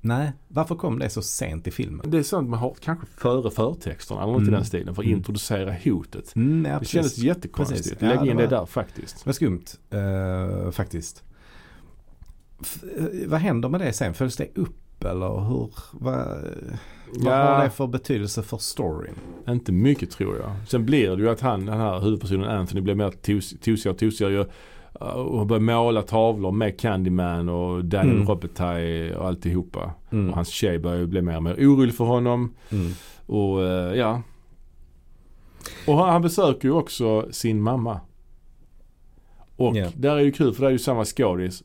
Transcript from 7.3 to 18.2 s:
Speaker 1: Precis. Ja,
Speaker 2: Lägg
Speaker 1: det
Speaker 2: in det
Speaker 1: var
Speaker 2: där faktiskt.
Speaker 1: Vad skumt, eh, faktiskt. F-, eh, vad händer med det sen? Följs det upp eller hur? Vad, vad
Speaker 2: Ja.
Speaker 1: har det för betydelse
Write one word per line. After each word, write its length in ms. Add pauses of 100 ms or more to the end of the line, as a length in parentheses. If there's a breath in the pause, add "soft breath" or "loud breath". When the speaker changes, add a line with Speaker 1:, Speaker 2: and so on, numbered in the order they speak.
Speaker 1:
Precis. 180
Ja, 80
Speaker 2:
Lägg 120
Speaker 1:
det 100
Speaker 2:
in 60
det 100
Speaker 1:
var 120
Speaker 2:
där 80
faktiskt. 600
Speaker 1:
Vad 80
skumt, 300 (260)
eh, 800
faktiskt. 520 (1400 soft breath)
F-, 220 (140)
eh, 300
vad 120
händer 280
med 120
det 120
sen? 220
Följs 220
det 180
upp 500
eller 360
hur? 300 (220)
Vad, 340 (880 loud breath)
vad 200
Speaker 2:
Ja. 220
Speaker 1:
har 80
det 60
för 160
betydelse 560